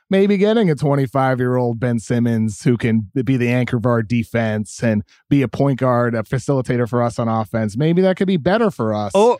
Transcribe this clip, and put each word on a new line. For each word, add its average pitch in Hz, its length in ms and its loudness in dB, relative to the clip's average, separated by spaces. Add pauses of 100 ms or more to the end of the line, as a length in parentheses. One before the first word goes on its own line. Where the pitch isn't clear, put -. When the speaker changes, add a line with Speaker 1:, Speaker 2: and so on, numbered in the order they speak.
Speaker 1:
Maybe 196 260 2
getting 208 340 2
a 151 60 2
twenty-five-year-old 127 1040 0
Ben 120 180 -2
Simmons 117 640 -2
who 123 120 2
can 110 400 0
b-, 135 60 -2
be 131 160 0
the 120 100 0
anchor 123 300 0
of 110 80 -2
our 120 180 2
defense 110 800 -4
and 107 200 0 (260)
be 143 120 4
a 127 60 0
point 139 320 0
guard, 120 360 0
a 110 80 -4
facilitator 127 600 -2
for 120 160 -2
us 120 160 -2
on 117 120 -2
offense, 110 480 -4
maybe 165 240 2
that 185 160 2
could 196 100 -2
be 190 80 0
better 185 360 0
for 110 220 -2
us, 104 220 -4
Speaker 2:
Oh, 220 240 4